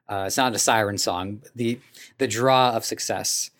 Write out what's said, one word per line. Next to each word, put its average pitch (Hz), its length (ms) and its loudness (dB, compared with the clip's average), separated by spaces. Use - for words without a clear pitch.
uh, 98 200 -4
it's 95 100 -4
not 127 180 2
a 98 40 -2
siren 107 400 2
song. 98 420 -4
The, 120 240 -2
the 135 80 0
draw 127 440 4
of 113 140 -2
success, - 640 -4